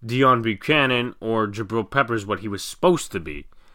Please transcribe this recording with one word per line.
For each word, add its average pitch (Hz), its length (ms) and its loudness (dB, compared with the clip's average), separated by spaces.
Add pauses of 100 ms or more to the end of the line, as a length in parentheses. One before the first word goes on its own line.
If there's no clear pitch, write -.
Deion 123 380 4
Buchanan 123 760 0
or 110 280 0
Jabril 104 440 -4
Peppers, 117 360 0
what 101 140 -2
he 107 80 -8
was 98 140 -6
supposed - 500 0
to 98 80 -4
be. 73 260 -12 (280)